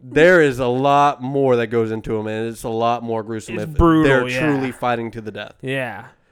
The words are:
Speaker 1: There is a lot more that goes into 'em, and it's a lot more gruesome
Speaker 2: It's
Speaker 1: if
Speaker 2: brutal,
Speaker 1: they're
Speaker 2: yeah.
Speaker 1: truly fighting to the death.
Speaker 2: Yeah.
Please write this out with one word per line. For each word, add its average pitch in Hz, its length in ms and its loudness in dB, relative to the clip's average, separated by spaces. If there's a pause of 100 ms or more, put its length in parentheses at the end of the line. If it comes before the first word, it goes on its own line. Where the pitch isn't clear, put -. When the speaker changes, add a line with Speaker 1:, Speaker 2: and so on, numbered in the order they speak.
Speaker 1:
There 160 400 4
is 135 180 2
a 127 80 0
lot 143 540 2
more 135 360 0
that 117 100 0
goes 113 240 -2
into 110 260 -6
'em, 107 100 -6
and 110 200 -4
it's 113 160 -12
a 127 60 -8
lot 117 340 -2
more 113 180 -4
gruesome 110 340 -10
Speaker 2:
It's - 80 -6
Speaker 1:
if 156 140 -10
Speaker 2:
brutal, 165 260 6
Speaker 1:
they're 135 260 4
Speaker 2:
yeah. 127 100 -2
Speaker 1:
truly 135 320 -2
fighting 117 400 -4
to 113 100 -12
the 107 100 -12
death. 104 300 -14
Speaker 2:
Yeah. 127 440 -8 (260)